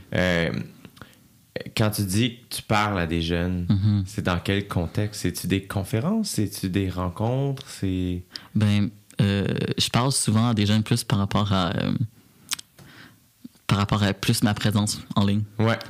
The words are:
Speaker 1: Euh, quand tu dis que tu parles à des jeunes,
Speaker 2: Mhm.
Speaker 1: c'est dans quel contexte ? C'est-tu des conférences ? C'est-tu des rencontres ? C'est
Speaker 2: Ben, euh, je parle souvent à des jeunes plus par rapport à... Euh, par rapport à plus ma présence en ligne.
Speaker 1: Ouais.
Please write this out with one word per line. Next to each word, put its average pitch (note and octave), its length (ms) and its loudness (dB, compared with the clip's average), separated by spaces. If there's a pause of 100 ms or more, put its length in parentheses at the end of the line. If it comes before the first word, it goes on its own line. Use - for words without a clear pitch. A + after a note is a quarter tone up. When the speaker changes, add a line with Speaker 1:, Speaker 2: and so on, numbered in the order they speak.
(140)
Speaker 1:
Euh, F2 360 2 (1300)
quand G#2+ 140 2
tu G#2 140 -2
dis A2 320 0
que - 200 -14
tu - 60 -10
parles G#2 380 2
à E2+ 60 0
des E2 160 0
jeunes, F2 460 -2
Speaker 2:
Mhm. G2+ 380 2
Speaker 1:
c'est - 180 -8
dans F2+ 140 2
quel G2 300 -2
contexte ? G2 540 -4
C'est-tu - 240 -2
des G2 180 2
conférences ? D#3+ 680 -2
C'est-tu G2 380 -4
des F#2+ 220 0
rencontres ? A#2 800 -2
C'est F2+ 540 -4 (320)
Speaker 2:
Ben, G#2 360 2 (300)
euh, G2 260 2 (320)
je - 100 0
parle B2+ 240 2
souvent A2 380 2
à A#2 40 0
des G#2 120 2
jeunes A2 160 4
plus A#2+ 220 0
par - 140 0
rapport G2+ 340 2
à... F#2 240 2
Euh, G1+ 160 0 (1700)
par G2+ 120 2
rapport G2+ 240 2
à G2 120 4
plus - 280 0
ma G#2 120 4
présence G#2 460 0 (140)
en G2+ 120 4
ligne. G2+ 160 2 (160)
Speaker 1:
Ouais. A2+ 200 2 (120)